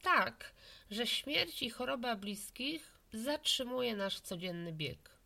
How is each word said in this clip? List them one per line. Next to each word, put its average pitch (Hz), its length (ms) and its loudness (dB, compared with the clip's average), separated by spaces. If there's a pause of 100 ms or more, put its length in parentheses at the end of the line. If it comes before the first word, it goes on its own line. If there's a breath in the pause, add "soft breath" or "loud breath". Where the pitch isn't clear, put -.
tak, 285 520 4 (360 loud breath)
że 220 160 0
śmierć 302 560 0
i 240 80 0
choroba 247 460 -2
bliskich 208 840 -6 (140)
zatrzymuje 247 840 0
nasz 196 240 0
codzienny 170 520 -4
bieg. 151 380 -4 (160)